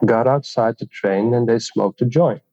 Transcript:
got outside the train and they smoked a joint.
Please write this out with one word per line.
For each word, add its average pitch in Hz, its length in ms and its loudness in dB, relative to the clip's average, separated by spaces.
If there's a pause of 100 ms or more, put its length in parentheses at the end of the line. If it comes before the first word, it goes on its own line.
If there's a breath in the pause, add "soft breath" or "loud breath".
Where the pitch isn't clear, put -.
got 113 220 4
outside 123 520 -2
the 101 80 -12
train 101 480 -2
and 120 120 0
they 113 120 2
smoked 104 420 -4
a 123 40 0
joint. 123 360 0 (120)